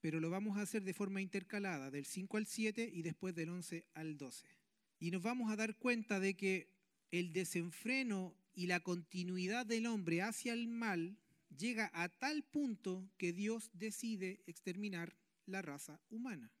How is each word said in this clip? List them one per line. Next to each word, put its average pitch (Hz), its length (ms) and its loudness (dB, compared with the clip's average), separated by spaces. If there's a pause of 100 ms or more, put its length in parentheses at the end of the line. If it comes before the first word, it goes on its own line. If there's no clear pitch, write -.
pero 160 180 0
lo 160 120 2
vamos 202 260 0
a 208 60 0
hacer 208 200 -2
de 190 120 -2
forma 196 260 0
intercalada, 185 680 -2
del 139 160 -4
cinco 196 320 -2
al 214 80 0
siete 220 440 0
y 170 120 -4
después 170 320 -2
del 165 160 -2
once 175 420 -6
al 160 240 -6
doce. 135 320 -10 (500)
Y 170 120 0
nos 180 120 0
vamos 233 300 2
a 214 40 2
dar 220 200 0
cuenta 226 440 2
de 190 140 4
que 190 440 0 (320)
el 175 220 0
desenfreno 185 1040 0 (180)
y 180 120 -2
la 180 140 4
continuidad 180 840 0
del 226 220 4
hombre 180 340 6
hacia 226 320 2
el 233 160 0
mal 208 480 2 (400)
llega 220 380 2
a 170 160 2
tal 294 340 -2
punto 196 720 0
que 175 160 2
Dios 214 400 0
decide 202 720 -4
exterminar 175 720 -4 (300)
la 190 160 -2
raza 147 480 -10
humana. 220 500 -8